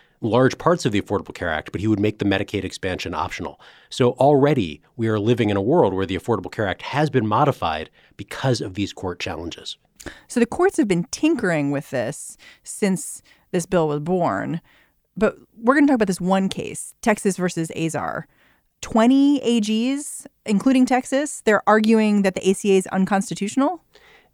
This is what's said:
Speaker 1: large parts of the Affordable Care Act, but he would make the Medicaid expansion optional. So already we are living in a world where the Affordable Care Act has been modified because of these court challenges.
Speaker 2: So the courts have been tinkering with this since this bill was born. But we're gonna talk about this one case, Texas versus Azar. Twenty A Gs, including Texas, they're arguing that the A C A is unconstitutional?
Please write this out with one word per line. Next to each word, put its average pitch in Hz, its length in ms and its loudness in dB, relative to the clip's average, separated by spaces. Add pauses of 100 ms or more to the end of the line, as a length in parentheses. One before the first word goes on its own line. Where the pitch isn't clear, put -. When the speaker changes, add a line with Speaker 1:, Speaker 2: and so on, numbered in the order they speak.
(220)
Speaker 1:
large 120 340 2
parts 170 300 0
of 110 60 0
the 101 100 2
Affordable - 320 -4
Care 87 160 -6
Act, 78 200 -6
but 90 120 -8
he 107 40 -2
would 107 140 2
make 107 180 0
the 101 60 -4
Medicaid 98 400 -2
expansion 90 480 -8
optional. 82 480 -8 (300)
So 123 220 0
already 135 680 2 (160)
we 113 120 -4
are 107 100 0
living 110 320 2
in 98 80 0
a - 20 0
world 120 320 2
where 95 140 -2
the 117 100 -4
Affordable 104 340 -4
Care 107 160 -4
Act 90 140 -4
has 147 300 -2
been 120 160 0
modified 107 640 0 (260)
because - 460 -4
of 98 100 -8
these 98 220 -4
court 90 260 -8
challenges. 82 560 -10 (520)
Speaker 2:
So - 120 0
the 233 60 4
courts - 320 0
have 254 100 2
been 175 220 0
tinkering 175 600 0
with 139 180 -4
this 123 480 -6 (240)
since - 580 -4 (300)
this 170 160 -2
bill 165 220 2
was 147 120 -2
born. 147 600 -2 (520)
But 202 220 0 (220)
we're 226 160 2
gonna 294 140 4
talk 269 80 2
about 220 120 0
this 180 140 -4
one 190 260 0
case, - 540 -10
Texas 208 340 0
versus 170 400 -4
Azar. 107 500 -4 (540)
Twenty 269 640 4
A 233 180 2
Gs, 233 640 -4 (200)
including 254 400 4
Texas, 269 580 -2
they're 214 220 4
arguing 214 560 4
that 190 120 0
the - 140 -2
A 190 60 4
C 196 180 0
A 190 60 6
is 185 80 0
unconstitutional? 208 960 -2 (500)